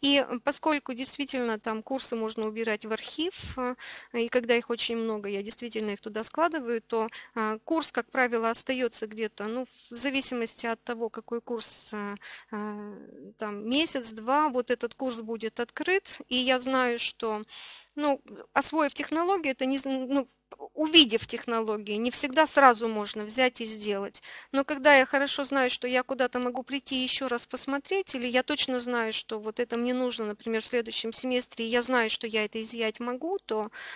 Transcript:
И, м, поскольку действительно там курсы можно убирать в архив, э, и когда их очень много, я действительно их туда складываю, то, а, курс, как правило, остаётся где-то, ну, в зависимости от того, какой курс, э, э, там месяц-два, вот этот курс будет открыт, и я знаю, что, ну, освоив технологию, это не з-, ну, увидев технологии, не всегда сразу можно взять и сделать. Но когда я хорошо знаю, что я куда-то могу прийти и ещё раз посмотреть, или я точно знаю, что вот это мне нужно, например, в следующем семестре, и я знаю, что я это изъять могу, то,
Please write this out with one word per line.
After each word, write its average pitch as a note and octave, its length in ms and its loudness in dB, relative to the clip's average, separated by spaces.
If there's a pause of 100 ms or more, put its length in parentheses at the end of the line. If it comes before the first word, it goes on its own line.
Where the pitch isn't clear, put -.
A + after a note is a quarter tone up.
И, C#4 160 6
м, B3 220 0
поскольку C#4+ 540 0
действительно B3 640 -2
там A3 240 -4
курсы C4 340 -4
можно A3 300 -4
убирать A3 380 -4
в A3 80 -4
архив, D#4 420 -4 (240)
э, B3+ 160 -2 (500)
и A#3 40 -4
когда A#3+ 280 2
их A#3 140 -2
очень A#3 260 -2
много, G#3+ 320 -2
я G3 140 -4
действительно A3 500 -6
их G3+ 80 -8
туда G#3+ 240 -6
складываю, D4 580 0
то, A3+ 260 0 (260)
а, A3 300 0
курс, D#4+ 280 0
как - 180 -2
правило, A#3 400 2
остаётся A#3+ 560 -2
где-то, G#3+ 420 -6
ну, B3 180 -4 (240)
в A#3+ 60 -12
зависимости B3 720 -2
от A3+ 180 -4
того, A#3 240 -4
какой A#3 320 -6
курс, - 540 -6
э, G#3 200 -6 (380)
э, G#3 400 -8 (460)
там G#3 300 -6
месяц-два, C4 840 2
вот B3 200 0
этот A#3+ 240 -2
курс B3 280 -4
будет A3 380 -6
открыт, - 580 -2 (100)
и B3 80 0
я B3+ 220 4
знаю, B3+ 400 2
что, A3 440 -4 (540)
ну, D4 240 2 (320)
освоив D4 420 2
технологию, E4 580 0
это B3+ 140 0
не C4+ 120 2
з-, C4+ 100 -4
ну, C4 400 0 (460)
увидев D4+ 520 6
технологии, A3 720 -2
не A#3 120 0
всегда D4 360 4
сразу A#3+ 420 8
можно G#3 360 -4
взять B3+ 360 2
и A#3 60 -4
сделать. G#3 560 -4 (300)
Но C4+ 120 2
когда C#4+ 300 8
я C4 120 12
хорошо C#4 380 0
знаю, C4 260 2
что - 180 -4
я B3+ 160 4
куда-то B3+ 340 0
могу B3 240 -2
прийти C4 380 -4
и - 20 0
ещё B3+ 260 -2
раз A#3+ 180 -2
посмотреть, C#4 680 -2
или B3 140 -2
я B3 140 4
точно C4 380 0
знаю, A#3+ 320 0
что - 280 -4
вот G#3+ 200 -8
это A#3+ 160 -2
мне B3 180 2
нужно, B3 320 -2
например, A3 360 -2
в - 40 -8
следующем A3+ 460 -2
семестре, B3 540 -2
и - 20 -4
я A#3+ 140 2
знаю, A#3 280 2
что - 180 -4
я G#3+ 160 0
это A3 180 -6
изъять A3 380 -4
могу, B3+ 460 -4
то, G#3+ 240 -2 (260)